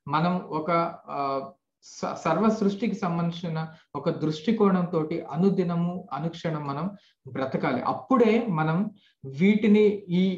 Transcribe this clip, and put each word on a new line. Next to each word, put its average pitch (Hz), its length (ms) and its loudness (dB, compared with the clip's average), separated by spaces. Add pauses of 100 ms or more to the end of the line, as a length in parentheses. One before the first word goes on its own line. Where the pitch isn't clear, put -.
మనం 170 280 0
ఒక, 156 340 -4 (380)
ఆ, 139 420 -4 (320)
స-, - 320 -8
సర్వ 180 340 0
సృష్టికి 202 460 0
సంబంధించిన 170 800 -4 (200)
ఒక 147 160 -2
దృష్టికోణంతోటి 170 1080 0
అనుదినము, 175 920 0
అనుక్షణం 156 540 -6
మనం 147 240 -4 (380)
బ్రతకాలి. 131 540 -2
అప్పుడే 233 640 2
మనం 165 440 0 (340)
వీటిని 208 640 4
ఈ, 185 500 0